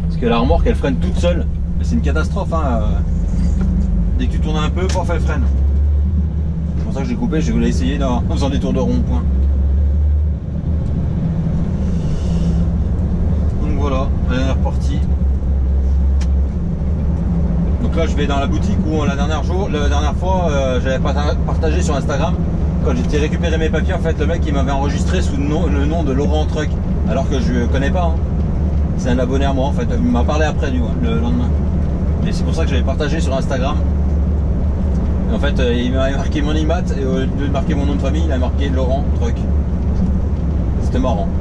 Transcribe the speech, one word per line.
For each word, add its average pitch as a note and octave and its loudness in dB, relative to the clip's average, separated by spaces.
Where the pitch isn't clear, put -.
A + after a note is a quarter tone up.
Parce - -2
que A#2+ 0
la A#2 2
remorque, C#3 2
elle A#2 2
freine C#3 0
toute F3+ 0
seule. F3 0
Mais - 0
c'est - 0
une - 2
catastrophe, - 0
hein. B2 0
Dès - 0
que - 0
tu D#3+ 0
tournes - 0
un E3 0
peu, F#3 0
paf, - 0
elle E3 0
freine. D#3+ 0
C'est - -2
pour - -4
ça - -4
que - -2
j'ai A#2+ -2
coupé, - -2
je - 0
voulais - 0
essayer - 0
dans, - 0
<laughs> - 0
en - 0
faisant - 0
des - 0
tours - -2
de B2+ 0
rond-point. B2 0
Donc - 0
voilà, C#3+ -2
la - 0
dernière C4 0
partie. - 0
Donc - 0
là, D#3+ 2
je - 0
vais F2 0
dans - 0
la F#2 0
boutique - 0
où, G2+ 0
euh, - 0
la F3+ 0
dernière F3+ 0
jour, F#3 0
la D3 0
dernière - 2
fois, F#3 0
euh, F#2 0
j'avais C3 0
parta-, - 0
partagé D#3+ 2
sur F3+ 0
Instagram. E3 0
Quand - 2
j'étais - 0
récupéré E3 0
mes D#3 0
papiers, - 0
en E3 0
fait, D#3+ 0
le C#3+ 0
mec, - 0
il D3 0
m'avait C3+ 0
enregistré C#3+ 0
sous - 0
le C#3+ 0
nom, D3+ 0
le D3 2
nom D#3+ 0
de C#3 0
Laurent D3 2
Truck. D#3 -2
Alors - 0
que - 0
je - 0
connais - 0
pas, F3 0
hein. - 0
C'est - -2
un - 2
abonné - 0
à - 0
moi, C3 0
en - 0
fait. - 0
Il - 2
m'a - 2
parlé D3+ 2
après, D3+ 0
du, B3 0
le A#3 0
lendemain. A#3+ 0
Et - 0
c'est - 0
pour F3 0
ça E3+ 0
que - 2
j'avais - 2
partagé D3+ 0
sur C#3 0
Instagram. - 0
Et - 0
en G#2+ -2
fait, - 0
euh, - 2
il A#2+ 0
m'a C3+ 0
marqué - -2
mon D3 0
imat, D#3 0
et - -2
au - 0
lieu - 0
de - -2
marquer - 0
mon - 0
nom - 0
de - 0
famille, - 0
il - 0
a - 0
marqué - 0
Laurent - 0
Truck. - 0
C'était - 0
marrant. - 0